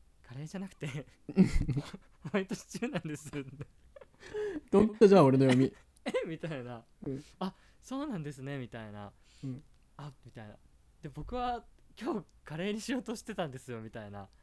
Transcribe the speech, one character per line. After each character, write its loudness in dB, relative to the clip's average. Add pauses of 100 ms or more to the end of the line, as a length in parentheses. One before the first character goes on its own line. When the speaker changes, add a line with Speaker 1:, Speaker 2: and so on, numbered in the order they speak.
(240)
Speaker 1:
「カ -18
レ -10
ー -10
じ -12
ゃ -8
な -10
く -20
て、 -10 (400)
Speaker 2:
<laughs> 2
Speaker 1:
ホ -10
ワ 2
イ -2
ト -6
シ -10
チ -10
ュ -4
ー -10
な -4
ん -8
で -6
す」。 -16 (1400)
Speaker 2:
ド 8
ン 6
ピ -12
シ 12
ャ 12
じ 10
ゃ 12
ん、 10
俺 8
の 6
読 6
み。 4 (320)
Speaker 1:
「え？」 -4 (160)
み -6
た -8
い -8
な。 -14 (200)
Speaker 2:
う -6
ん。 -8 (160)
Speaker 1:
「あ、 -4 (280)
そ -10
う -6
な -6
ん -6
で -8
す -14
ね」 -8
み -10
た -12
い -14
な。 -12 (320)
Speaker 2:
う -8
ん。 -10 (340)
Speaker 1:
「あ」 -14 (120)
み -20
た -16
い -18
な。 -20 (440)
で、 -12
「僕 -10
は -4 (340)
今 -6
日 -14 (180)
カ -10
レ -4
ー -2
に -8
し -6
よ -2
う -6
と -8
し -12
て -10
た -2
ん -12
で -12
す -14
よ」 -8
み -12
た -12
い -14
な -12 (140)